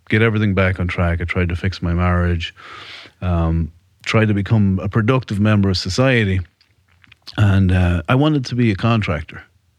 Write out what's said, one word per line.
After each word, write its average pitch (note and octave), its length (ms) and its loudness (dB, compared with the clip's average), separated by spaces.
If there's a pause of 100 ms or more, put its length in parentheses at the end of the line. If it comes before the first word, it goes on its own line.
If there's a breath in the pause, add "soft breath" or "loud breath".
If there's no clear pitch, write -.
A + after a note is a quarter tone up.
get A2 120 2
everything G#2+ 320 0
back F#2 260 0
on F2+ 80 -2
track. E2+ 340 -2
I - 40 -4
tried F2+ 240 -2
to F2+ 60 -4
fix F#2 260 -6
my F2 120 -2
marriage, F2 600 0 (680 loud breath)
um, E2 500 0 (340)
tried A2 220 2
to G#2+ 60 0
become G2+ 480 2
a F#2+ 60 -6
productive A2+ 520 0
member G#2 300 2
of F#2+ 80 0
society. G#2+ 640 0 (960)
And, G2 340 4
uh, F2 360 2
I B2+ 80 2
wanted D3 300 0
to - 100 -8
be A#2+ 160 2
a G2 40 -2
contractor, G2 640 -2 (380)